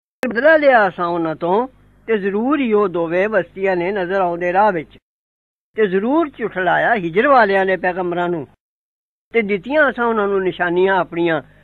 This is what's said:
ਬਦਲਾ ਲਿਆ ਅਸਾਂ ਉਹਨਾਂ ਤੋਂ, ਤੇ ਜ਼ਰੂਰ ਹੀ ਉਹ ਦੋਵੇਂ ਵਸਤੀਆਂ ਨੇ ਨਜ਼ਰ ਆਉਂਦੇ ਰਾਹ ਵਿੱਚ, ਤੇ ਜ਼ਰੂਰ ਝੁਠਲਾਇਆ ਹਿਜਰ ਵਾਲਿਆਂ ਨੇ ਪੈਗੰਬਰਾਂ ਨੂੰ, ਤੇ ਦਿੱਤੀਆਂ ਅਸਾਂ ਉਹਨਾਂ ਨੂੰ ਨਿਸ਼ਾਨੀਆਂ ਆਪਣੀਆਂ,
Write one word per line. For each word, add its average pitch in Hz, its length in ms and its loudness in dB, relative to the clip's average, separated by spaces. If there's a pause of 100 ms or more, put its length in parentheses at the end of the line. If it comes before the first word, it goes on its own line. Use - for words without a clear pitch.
(280)
ਬਦਲਾ 262 280 4
ਲਿਆ 262 320 4
ਅਸਾਂ 175 180 -4
ਉਹਨਾਂ 170 300 -2
ਤੋਂ, 202 320 0 (380)
ਤੇ 226 120 0
ਜ਼ਰੂਰ 220 420 -2
ਹੀ 233 120 0
ਉਹ 208 160 2
ਦੋਵੇਂ 170 400 -2
ਵਸਤੀਆਂ 190 480 -2
ਨੇ 175 160 -2
ਨਜ਼ਰ 190 280 -2
ਆਉਂਦੇ 175 320 -2
ਰਾਹ 202 200 4
ਵਿੱਚ, 156 260 -8 (760)
ਤੇ 214 100 2
ਜ਼ਰੂਰ 240 420 0
ਝੁਠਲਾਇਆ 180 640 -2
ਹਿਜਰ 190 340 -2
ਵਾਲਿਆਂ 202 360 4
ਨੇ 190 120 0
ਪੈਗੰਬਰਾਂ 175 520 -4
ਨੂੰ, 160 200 -4 (840)
ਤੇ 226 100 2
ਦਿੱਤੀਆਂ 240 480 0
ਅਸਾਂ 240 140 -4
ਉਹਨਾਂ 220 240 0
ਨੂੰ 190 140 0
ਨਿਸ਼ਾਨੀਆਂ 180 540 0
ਆਪਣੀਆਂ, 170 460 -2 (220)